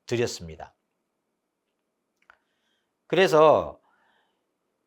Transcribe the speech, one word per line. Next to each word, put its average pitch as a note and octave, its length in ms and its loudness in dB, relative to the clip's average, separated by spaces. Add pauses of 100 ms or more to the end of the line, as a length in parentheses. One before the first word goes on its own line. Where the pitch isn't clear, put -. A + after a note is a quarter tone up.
드렸습니다. F2 680 -8 (2250)
그래서 D3+ 720 2 (1080)